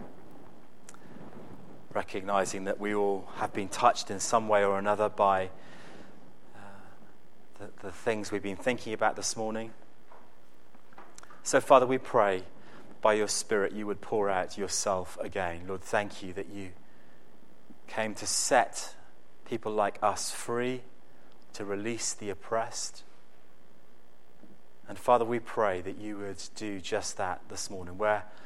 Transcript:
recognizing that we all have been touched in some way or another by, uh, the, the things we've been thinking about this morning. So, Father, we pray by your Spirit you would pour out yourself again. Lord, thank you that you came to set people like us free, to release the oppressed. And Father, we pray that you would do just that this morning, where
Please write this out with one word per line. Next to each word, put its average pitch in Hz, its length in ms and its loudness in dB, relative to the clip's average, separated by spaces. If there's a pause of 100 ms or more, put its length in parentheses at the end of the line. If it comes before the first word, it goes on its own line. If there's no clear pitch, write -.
(1900)
recognizing 98 720 0
that 98 140 0
we 104 160 0
all 98 420 2
have 107 160 -2
been 98 160 -2
touched - 420 4
in 95 100 -2
some 110 280 4
way 101 160 8
or 98 140 6
another 104 300 4
by, 95 420 4 (1040)
uh, - 40 -8 (1000)
the, 104 120 -8 (160)
the 92 60 -6
things 107 380 0
we've 101 120 0
been 98 120 -2
thinking 117 380 0
about 104 240 4
this - 200 -2
morning. 110 360 -2 (1700)
So, 135 180 6
Father, 127 260 10
we 131 120 4
pray 101 460 4 (560)
by 107 140 8
your 107 140 4
Spirit - 440 2
you 104 140 -4
would 101 140 -2
pour 101 300 2
out 90 260 0
yourself 92 640 0
again. 87 460 -2
Lord, 95 160 -4
thank 104 400 0
you 92 120 -6
that 98 140 -4
you 98 220 -6 (1160)
came 110 280 -2
to 101 120 -4
set - 680 4 (520)
people 110 260 -2
like 104 300 2
us 101 280 2
free, 123 520 -2 (720)
to 104 100 -4
release 104 480 -2
the 104 160 -4
oppressed. - 760 -2 (1800)
And 101 120 -6
Father, 120 260 8
we 120 140 2
pray 104 420 2
that 95 180 -4
you 104 200 -6
would 98 240 -6 (120)
do 101 260 -4
just - 360 -2
that 92 320 -2
this - 220 -6
morning, 90 280 -6
where 104 260 4 (220)